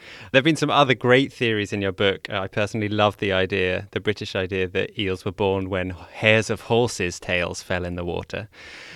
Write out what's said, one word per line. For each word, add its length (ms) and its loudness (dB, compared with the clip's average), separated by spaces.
There 80 6
have 40 2
been 120 4
some 160 0
other 240 4
great 360 4
theories 400 -2
in 120 -2
your 80 0
book. 400 0
Uh, 80 -4
I 80 -6
personally 420 -2
love 280 2
the 140 -2
idea, 600 0
the 80 -2
British 360 -4
idea, 340 -2
that 300 -4
eels 240 -2
were 80 -4
born 380 0
when 220 -2
hairs 580 2
of 120 -4
horses' 580 0
tails 420 -2
fell 240 -4
in 80 -6
the 100 -6
water. 460 -8